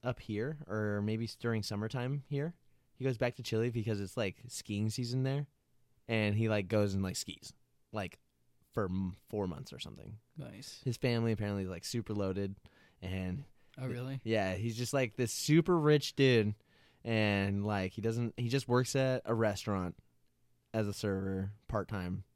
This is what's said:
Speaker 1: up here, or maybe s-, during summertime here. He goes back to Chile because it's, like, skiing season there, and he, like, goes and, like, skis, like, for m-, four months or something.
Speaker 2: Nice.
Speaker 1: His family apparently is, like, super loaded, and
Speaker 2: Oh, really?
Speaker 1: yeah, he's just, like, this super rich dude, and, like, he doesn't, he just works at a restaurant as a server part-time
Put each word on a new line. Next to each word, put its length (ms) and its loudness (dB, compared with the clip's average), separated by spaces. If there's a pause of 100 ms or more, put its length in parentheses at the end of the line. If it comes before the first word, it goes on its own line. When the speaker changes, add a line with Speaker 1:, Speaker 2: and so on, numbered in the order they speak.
Speaker 1:
up 180 -4
here, 380 -4 (100)
or 340 0
maybe 220 0
s-, 120 -8
during 260 0
summertime 680 -4
here. 260 -4 (420)
He 80 -8
goes 140 0
back 180 0
to 60 -12
Chile 280 0
because 300 0
it's, 160 -6
like, 200 -2 (120)
skiing 420 -2
season 320 -2
there, 240 0 (640)
and 260 2
he, 140 4
like, 200 2
goes 260 4
and, 100 2
like, 120 -2
skis, 360 -10 (400)
like, 260 -6 (540)
for 140 0
m-, 300 -2 (120)
four 180 -2
months 260 -8
or 60 -14
something. 380 -14 (200)
Speaker 2:
Nice. 480 -14
Speaker 1:
His 120 -2
family 360 2
apparently 320 -2
is, 40 -6
like, 160 -8
super 300 -4
loaded, 420 -2 (460)
and 420 -4 (360)
Speaker 2:
Oh, 60 -6
really? 380 -6
Speaker 1:
yeah, 300 2
he's 220 -2
just, 160 -4
like, 240 0
this 160 0
super 460 4
rich 380 4
dude, 380 6 (500)
and, 640 2
like, 260 0
he 80 -8
doesn't, 360 0
he 120 -2
just 200 0
works 280 4
at 280 2
a 100 0
restaurant 600 0 (760)
as 160 0
a 60 -4
server 560 -2 (180)
part-time 540 -4 (140)